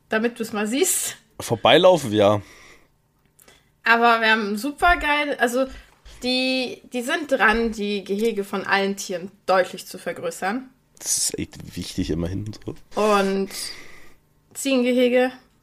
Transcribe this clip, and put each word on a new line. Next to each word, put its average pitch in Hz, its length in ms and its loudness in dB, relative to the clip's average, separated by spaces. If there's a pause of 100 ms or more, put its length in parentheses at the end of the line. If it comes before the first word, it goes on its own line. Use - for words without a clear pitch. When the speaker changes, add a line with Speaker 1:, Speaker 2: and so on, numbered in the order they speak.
(100)
Speaker 1:
damit 233 280 -2
du's - 140 -6
mal 214 140 -4
siehst. 277 500 -2 (240)
Speaker 2:
Vorbeilaufen, 143 720 4
ja. 104 300 6 (1400)
Speaker 1:
Aber 233 360 6
wir 220 100 2
haben 214 280 0
super 294 380 2
geil, 294 420 -2
also 247 280 0 (560)
die, 254 580 -2 (120)
die 247 100 -4
sind 311 300 -4
dran, 226 400 2
die 202 320 -4
Gehege 202 400 -2
von 196 220 -6
allen 196 300 0
Tieren 185 340 -10 (160)
deutlich 185 400 0
zu - 120 -16
vergrößern. 180 720 -8 (280)
Speaker 2:
Das - 200 -4
ist - 200 -4
echt - 380 -10
wichtig 90 340 -6
immerhin 90 400 -4 (140)
so. 147 100 -10 (260)
Speaker 1:
Und 196 500 2 (1040)
Ziegengehege, 254 800 2 (300)